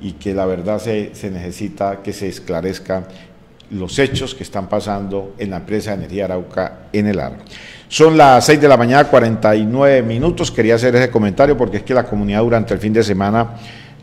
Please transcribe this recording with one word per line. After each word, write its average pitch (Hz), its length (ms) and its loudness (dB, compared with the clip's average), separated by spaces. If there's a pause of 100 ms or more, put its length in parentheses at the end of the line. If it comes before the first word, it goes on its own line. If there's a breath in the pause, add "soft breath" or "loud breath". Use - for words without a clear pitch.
y 95 100 -10
que - 200 -8
la 95 140 -2
verdad 92 320 -4
se, 107 340 -6
se - 160 -12
necesita 95 720 -8
que 104 100 -10
se 98 160 -8
esclarezcan 90 800 -6 (640 loud breath)
los 92 300 -8
hechos 131 340 -2
que - 80 -14
están 95 260 -10
pasando 101 680 -6
en 104 140 -8
la 92 60 -8
empresa 95 340 -6
de 98 60 -8
energía 92 280 -6
Arauca 90 680 -6
en 104 140 0
el 98 140 -2
Ar. 64 180 -8 (500 loud breath)
Son 156 300 4
las 135 260 8
seis 151 160 4
de 147 80 4
la 135 100 8
mañana, 127 300 4
cuarenta 110 480 2
y 107 80 0
nueve 131 380 2
minutos. 131 480 -4
Quería 113 240 2
hacer 120 220 2
ese 123 160 2
comentario 117 440 2
porque 107 220 -2
es 98 60 -8
que 131 100 -4
la 123 100 2
comunidad 104 380 -2
durante 113 320 0
el 95 60 -4
fin 107 140 -4
de 110 100 2
semana 104 540 -2 (460 loud breath)